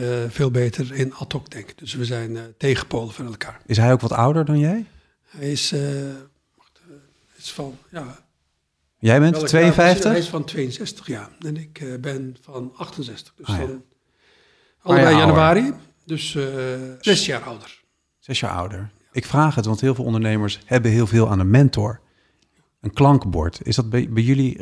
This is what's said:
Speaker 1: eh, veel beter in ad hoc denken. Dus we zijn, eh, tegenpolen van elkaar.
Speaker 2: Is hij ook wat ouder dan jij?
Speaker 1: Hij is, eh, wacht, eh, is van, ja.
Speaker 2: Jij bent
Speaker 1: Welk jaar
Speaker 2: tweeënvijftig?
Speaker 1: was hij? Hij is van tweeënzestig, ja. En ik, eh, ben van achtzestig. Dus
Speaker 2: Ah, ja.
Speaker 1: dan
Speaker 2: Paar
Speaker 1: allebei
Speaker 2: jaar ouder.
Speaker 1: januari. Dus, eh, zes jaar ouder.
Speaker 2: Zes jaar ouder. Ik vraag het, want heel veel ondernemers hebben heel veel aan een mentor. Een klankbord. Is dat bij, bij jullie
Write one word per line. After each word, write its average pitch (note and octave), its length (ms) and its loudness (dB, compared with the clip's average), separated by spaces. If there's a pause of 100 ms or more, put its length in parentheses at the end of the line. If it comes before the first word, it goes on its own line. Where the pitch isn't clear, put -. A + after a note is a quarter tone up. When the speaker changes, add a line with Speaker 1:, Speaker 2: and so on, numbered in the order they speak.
Speaker 1:
eh, - 20 -4 (260)
veel C3+ 220 -2
beter B2 420 -2
in C3 200 -4
ad - 180 -12
hoc - 180 -10
denken. - 280 -18
Dus - 160 -14
we B2 120 -6
zijn, A2+ 320 -6
eh, A#2 60 -14 (140)
tegenpolen A#2 560 -4
van C3+ 120 -12
elkaar. - 400 -14
Speaker 2:
Is G#2+ 120 -2
hij A#2 140 6
ook B2+ 100 4
wat A#2 100 -2
ouder C#3+ 340 2
dan D3+ 140 2
jij? F#3+ 260 0 (420)
Speaker 1:
Hij C#3+ 240 -10
is, - 200 -4
eh, C#3+ 100 -2 (760)
wacht, - 340 -20
eh, C#3+ 60 -20 (420)
is - 140 -16
van, D3 260 -12 (140)
ja. C#3 340 -16 (720)
Speaker 2:
Jij A2+ 200 4
bent D#3+ 120 6
Speaker 1:
Welk D#3 100 -2
jaar C#3+ 80 -4 (120)
Speaker 2:
tweeënvijftig? F3 340 6
Speaker 1:
was G3 80 0
hij? G#3+ 80 2
Hij E3+ 100 2
is E3 60 -6
van D#3 180 -6
tweeënzestig, C3+ 640 -10
ja. G#2 220 -10 (160)
En D3+ 120 -8
ik, D#3+ 220 -16
eh, C#3+ 80 -12 (140)
ben C3+ 400 -10
van B2+ 340 -12
achtzestig. B2+ 600 -14
Dus - 120 -20
Speaker 2:
Ah, G2 120 -4
ja. C3+ 60 -4
Speaker 1:
dan - 20 -4
Speaker 2:
Paar C3 160 -14 (1000)
Speaker 1:
allebei D3+ 340 6
Speaker 2:
jaar D#3 80 6
ouder. D#3+ 200 6
Speaker 1:
januari. G#3+ 300 4 (320)
Dus, D#3 300 -6
eh, C#3+ 80 -2 (560)
zes - 260 2
jaar B2+ 180 -4
ouder. - 380 -16 (380)
Speaker 2:
Zes - 200 -8
jaar G2+ 120 -4
ouder. F#2 380 -8 (220)
Ik B2 140 -6
vraag D3 300 2
het, G#2 100 0
want G#2+ 160 -2
heel C3 140 0
veel B2 100 -6
ondernemers G#2+ 600 -2
hebben A#2+ 260 2
heel A2+ 160 4
veel A2 220 4
aan G2 100 2
een F#2 100 2
mentor. A2+ 500 4 (840)
Een A2 120 -8
klankbord. G2+ 720 2
Is A#2 120 -2
dat A2+ 140 -2
bij, A#2+ 200 -2
bij A2+ 140 0
jullie C3+ 380 0